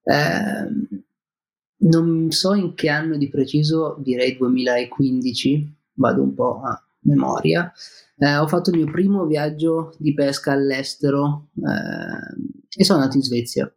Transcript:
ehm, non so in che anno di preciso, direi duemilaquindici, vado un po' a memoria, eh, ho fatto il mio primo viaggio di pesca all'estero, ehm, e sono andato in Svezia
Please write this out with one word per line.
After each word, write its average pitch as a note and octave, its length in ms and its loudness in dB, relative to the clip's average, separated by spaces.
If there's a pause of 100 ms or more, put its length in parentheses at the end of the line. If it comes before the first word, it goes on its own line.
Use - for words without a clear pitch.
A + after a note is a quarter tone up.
ehm, - 840 0 (920)
non E3 500 4
so F#3+ 240 0
in F#3 180 -2
che - 160 -2
anno D#3 260 -2
di C#3+ 140 -2
preciso, D3+ 720 0
direi B2+ 360 0
duemilaquindici, B2+ 1400 0 (220)
vado B2+ 260 2
un C3+ 100 0
po' B2 300 -2
a B2 200 -8 (180)
memoria, C#3 720 2 (460)
eh, C#3+ 200 2
ho D3+ 100 2
fatto F3 240 0
il E3+ 60 2
mio D3+ 140 0
primo F#3+ 360 2
viaggio D#3 720 -2
di D3+ 160 0
pesca C#3+ 380 0
all'estero, C#3 1000 -2
ehm, G1+ 960 -6 (260)
e F#3 80 4
sono F3 160 6
andato C3+ 180 2
in C3+ 60 2
Svezia B2 540 -2